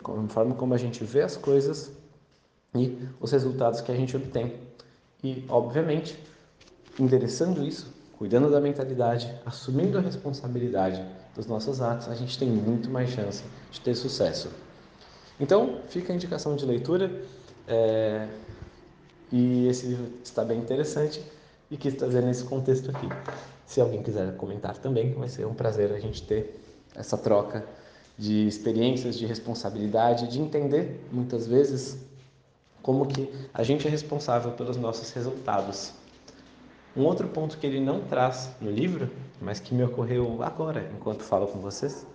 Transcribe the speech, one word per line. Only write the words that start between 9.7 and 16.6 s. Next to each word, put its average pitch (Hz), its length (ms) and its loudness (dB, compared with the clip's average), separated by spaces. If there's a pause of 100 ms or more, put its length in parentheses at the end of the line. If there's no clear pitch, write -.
a - 20 4
responsabilidade 120 1040 -2 (300)
dos 107 120 -6
nossos 120 340 -2
atos, 117 280 -2
a 117 60 -4
gente 123 240 -6
tem 131 100 2
muito 113 420 2
mais 127 200 0
chance 101 320 -4 (280)
de - 100 -16
ter 123 140 0
sucesso. - 560 -2 (880)
Então, 196 500 4
fica 180 240 -4
a 180 40 0
indicação 151 400 -2
de 139 100 -2